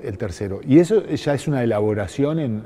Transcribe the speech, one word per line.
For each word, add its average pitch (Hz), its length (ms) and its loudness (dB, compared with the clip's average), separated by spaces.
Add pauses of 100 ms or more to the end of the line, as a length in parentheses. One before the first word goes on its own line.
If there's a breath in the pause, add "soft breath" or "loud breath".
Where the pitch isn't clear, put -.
el 110 160 -8
tercero. 98 440 -6
Y 131 140 6
eso 180 300 4
ya 147 260 -2
es 135 140 -4
una 139 160 0
elaboración 107 760 0
en, 113 280 -4